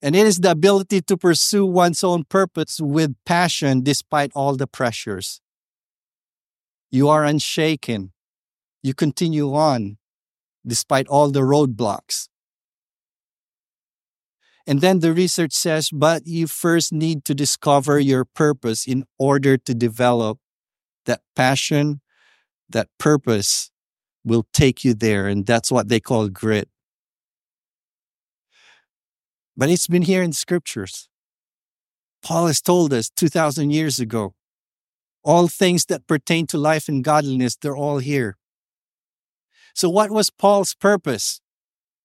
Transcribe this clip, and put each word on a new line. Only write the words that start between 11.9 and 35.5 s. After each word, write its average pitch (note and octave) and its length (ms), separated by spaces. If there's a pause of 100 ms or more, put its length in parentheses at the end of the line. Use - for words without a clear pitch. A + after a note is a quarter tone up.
And C#3 160
then F#3 180
the E3 140
research F3 400
says, D#3 380
"But D#3 360
you E3 200
first E3 440
need D#3+ 340
to D3 100
discover C#3+ 640
your C3 260
purpose C#3 640
in C3 180 (120)
order C#3 400
to C3 160
develop A#2 680 (680)
that - 180 (120)
passion, C#3+ 640 (680)
that A2+ 280
purpose B2+ 760 (520)
will A2+ 300
take C3+ 300
you B2+ 100
there." G#2+ 340
And G2+ 180
that's A2+ 260
what A2+ 180
they A#2 100
call G#2+ 300
grit. G#2+ 400 (3000)
But B2+ 120
it's F3 180
been F3 160
here F#3 200
in E3+ 80
scriptures. - 800 (1120)
Paul E3 260
has D3+ 140
told F3 320
us A2+ 160
two - 200
thousand D3+ 420
years D3+ 280
ago, A2 360 (880)
"All E3+ 240
things F3 380